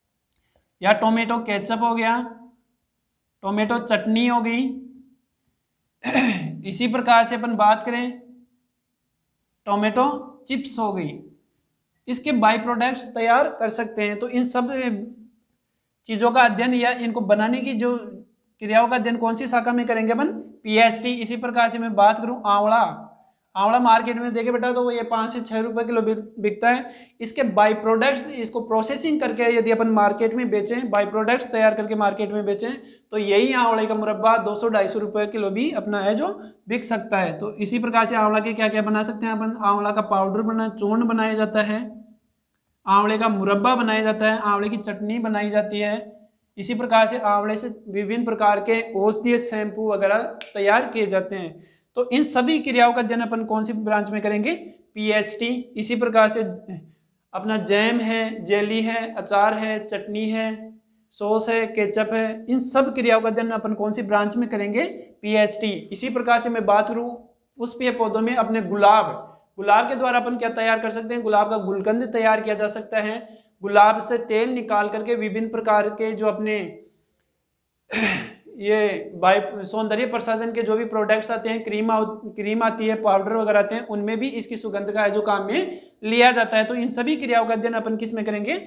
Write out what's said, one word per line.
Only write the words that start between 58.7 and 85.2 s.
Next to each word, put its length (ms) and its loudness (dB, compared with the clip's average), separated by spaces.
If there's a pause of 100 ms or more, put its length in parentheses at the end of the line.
है, 320 -4
अचार 400 2
है, 320 -4
चटनी 440 -6
है, 440 -6 (380)
सॉस 380 0
है, 180 0
केचप 460 0
है, 360 -2
इन 100 2
सब 360 0
क्रियाओं 260 4
का 80 0
अध्ययन 200 0
अपन 240 -4
कौन 180 -2
सी 100 -4
branch 360 0
में 120 -2
करेंगे? 340 -2 (380)
पीएचडी। 460 0
इसी 420 -6
प्रकार 300 2
से 100 -4
मैं 160 -2
बात 220 4
करूँ 280 -6 (420)
पुष्पीय 340 -4
पौधों 300 0
में 140 0
अपने 260 0
गुलाब, 440 6 (520)
गुलाब 320 4
के 60 -2
द्वारा 240 0
अपन 180 -2
क्या 120 -2
तैयार 300 0
कर 100 -4
सकते 240 -6
हैं? 100 -4
गुलाब 260 4
का 80 0
गुलकंद 460 0
तैयार 380 2
किया 140 -2
जा 120 -2
सकता 320 -6
है, 300 -6 (320)
गुलाब 400 6
से 160 -2
तेल 320 0
निकाल 400 0
करके 260 -2
विभिन्न 340 -4
प्रकार 400 2
के 220 -4
जो 160 -4
अपने 560 -4 (1080)
<clears throat> 460 -2 (200)
ये 580 0
बाय 400 2
सौंदर्य 500 -4
प्रसाधन 460 -4
के 120 -4
जो 140 0
भी 80 -4
products 460 0
आते 180 -4
हैं, 140 -4
cream 280 -2
आउ-, 340 0
cream 380 -4
आती 240 0
है, 140 0
powder 320 2
वगैरह 260 2
आते 160 0
हैं, 120 -6
उनमें 320 -4
भी 80 -2
इसकी 300 -8
सुगंध 340 -6
का 160 2
जो 140 0